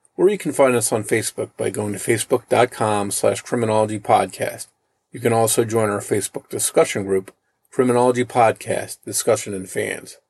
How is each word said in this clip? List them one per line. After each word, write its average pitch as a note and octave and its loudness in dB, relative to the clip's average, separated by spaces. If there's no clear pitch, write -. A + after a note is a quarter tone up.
or F3+ 4
you G#3 2
can D3 -6
find C3 4
us A#2 0
on G#2+ 0
Facebook - -4
by G#2+ -4
going G#2 -4
to F#2+ -8
facebook A#2 -2
dot A#2+ 2
com G#2 -2
slash G#2 0
criminology A2 0
podcast. - -2
You - -14
can A#2 2
also A2+ 2
join A2 0
our G2+ -2
Facebook - -4
discussion A#2+ 0
group, F#2+ -2
Criminology B2 2
Podcast, - 0
Discussion G#2+ -2
and F#2+ -8
Fans. G2+ -8